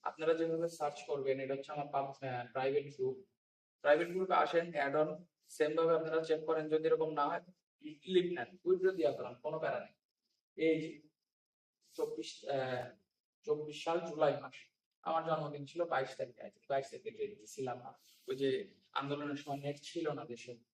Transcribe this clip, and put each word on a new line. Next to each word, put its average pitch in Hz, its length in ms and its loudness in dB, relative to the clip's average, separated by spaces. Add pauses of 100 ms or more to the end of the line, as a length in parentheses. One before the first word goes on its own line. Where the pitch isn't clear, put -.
আপনারা 160 320 2
যেভাবে 165 280 2 (100)
সার্চ 147 200 -2 (100)
করবেন, 135 360 0
এটা 131 120 -2
হচ্ছে 135 200 -8
আমার 139 180 -4
পাব-, 135 220 -2 (120)
আহ, 123 160 -4 (100)
প্রাইভেট 139 320 2 (100)
গ্রুপ। 131 200 0 (680)
প্রাইভেট 156 320 6
গ্রুপে 185 300 2
আসেন, 170 200 4 (220)
add 139 160 0
on, 156 80 2 (460)
সেম 151 220 4
ভাবে 165 200 6
আপনারা 160 300 0
চেক 156 200 2
করেন, 160 240 2
যদি 156 160 2
এরকম 156 300 4
না 147 120 6
হয়, - 120 -4 (720)
লিভ 175 120 6 (100)
নেন, 175 140 -6 (160)
উইথড্র 185 220 4 (100)
দিয়া 151 180 4
করান, 117 180 -8 (100)
কোনো 156 180 -2
প্যারা - 220 -2
নেই। - 100 -20 (720)
এই 156 160 6
যে 160 80 -6 (1040)
চব্বিশ, - 340 -4 (240)
আহ, 131 320 -2 (600)
চব্বিশ 147 380 -2
সাল 170 140 2 (100)
জুলাই 147 340 2
মাস, - 140 -14 (520)
আমার 160 200 0
জন্মদিন 147 420 -2
ছিল 170 100 -6 (120)
বাইশ 139 260 0
তারিখে, - 280 -8
I - 80 -12
think - 180 -20
বাইশ - 180 0
তারিখে - 260 -12
ট্রেড 427 240 -4
দিছিলাম - 460 -8
না, - 60 -16 (360)
ওই 135 140 -2
যে 135 60 2 (520)
আন্দোলনের 143 420 -4
সময় 139 220 -6
নেট 147 140 -4 (120)
ছিল 165 160 -4 (120)
না 135 140 -10
দেশে। 123 200 -12 (220)